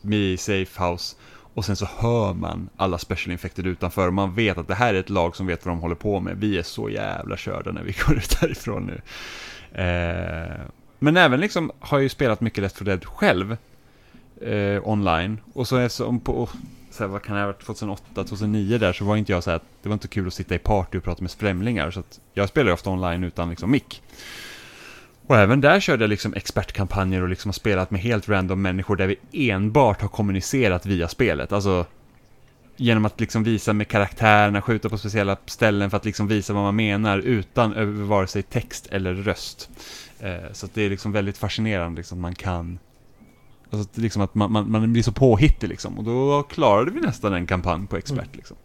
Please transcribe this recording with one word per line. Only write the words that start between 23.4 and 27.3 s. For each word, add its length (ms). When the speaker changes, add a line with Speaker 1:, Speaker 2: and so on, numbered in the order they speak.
Speaker 1:
liksom 220
mick. 300
Och 100
även 240
där 180
körde 240
jag 60
liksom 240
expertkampanjer 880
och 80
liksom 200